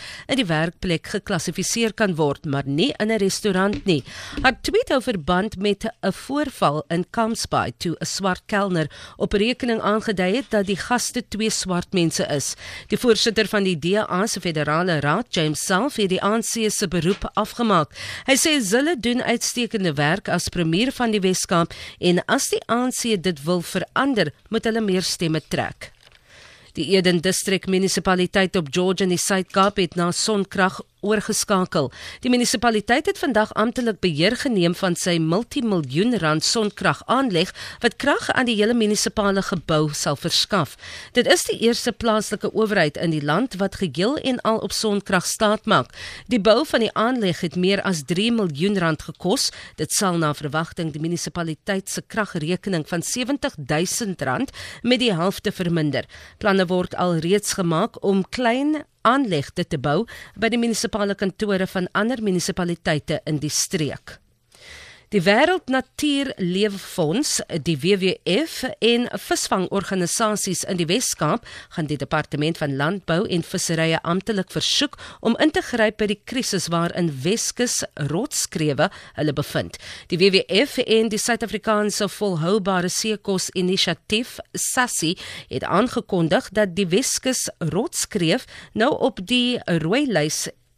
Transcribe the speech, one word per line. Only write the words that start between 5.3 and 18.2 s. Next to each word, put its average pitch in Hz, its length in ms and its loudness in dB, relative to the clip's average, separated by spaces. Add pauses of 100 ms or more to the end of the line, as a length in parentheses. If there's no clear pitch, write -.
met 202 240 0
'n - 280 -2
voorval 180 760 -2
in 165 220 -2
Kamsbaai 220 680 -2
toe 170 220 -4
'n 170 60 -6
swart 190 400 -2
kelner 185 440 0 (280)
op - 160 0
rekening 226 480 2
aangedui 196 540 0
het 269 140 -2
dat 208 160 2
die 190 120 0
gaste - 500 -2
twee 220 220 -2
swart 175 440 -2
mense 175 340 2
is. 139 280 -2 (320)
Die 202 100 0
voorsitter 220 500 2
van 202 160 0
die 185 160 0
D 185 340 0
A 185 140 0
se 202 120 -6
federale 160 600 0
raad, 151 340 0
James 156 320 0
Self, 208 300 0
het 202 140 2
die 180 140 0
A 208 140 2
N 233 40 0
C 220 280 -2
se 202 180 -2
beroep 175 460 0
afgemaak. 208 560 2 (360)